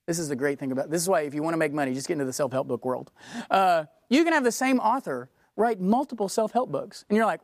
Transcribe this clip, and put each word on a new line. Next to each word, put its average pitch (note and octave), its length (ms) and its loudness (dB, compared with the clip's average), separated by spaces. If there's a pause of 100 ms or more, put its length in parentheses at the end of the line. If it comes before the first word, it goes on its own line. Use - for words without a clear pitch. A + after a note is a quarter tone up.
this E3+ 100 -2
is E3 120 -4
the C#3+ 60 -4
great C#3 220 -2
thing C3+ 140 -6
about, C3 180 -4
this E3 140 -2
is E3+ 40 -6
why F3+ 140 2
if C#3+ 140 -6
you D3+ 80 -2
wanna E3 140 -2
make D#3 160 0
money, C#3 200 0
just C3+ 140 -6
get F3+ 60 -2
into C#3+ 120 -2
the B2+ 80 -4
self-help C3+ 340 -2
book B2 160 -6
world. B2+ 280 -4 (400)
Uh, F#3 320 4 (260)
you C#4 140 6
can E4 100 2
have D4 100 2
the A#3+ 80 2
same C4 280 2
author G#3 500 -2 (260)
write A3 240 2
multiple G#3+ 480 0
self-help A3+ 440 0
books. C#3 360 -8
And G#3 80 2
you're A3 120 4
like, E3+ 160 -2